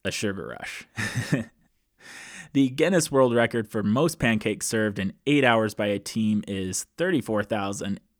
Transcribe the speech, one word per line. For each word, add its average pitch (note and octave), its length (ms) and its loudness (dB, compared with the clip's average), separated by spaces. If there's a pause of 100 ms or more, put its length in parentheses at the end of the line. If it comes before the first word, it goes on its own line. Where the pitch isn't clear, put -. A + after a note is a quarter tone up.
a F#2+ 80 -4
sugar F#2 460 -6
rush. - 300 -14 (440)
<laughs> B2 200 -2 (1040)
The C3+ 160 4
Guinness D#3+ 420 2
World B2+ 220 6
Record A#2 340 2
for A2 140 -2
most C3 360 2
pancakes A2 480 0
served G#2+ 320 0
in F#2+ 140 -2 (140)
eight C#3+ 180 4
hours A2+ 300 4
by G#2 140 -2
a G2+ 100 0
team G#2+ 500 0
is F#2+ 380 -4 (100)
thirty-four C3 480 0
thousand G2+ 560 -4 (200)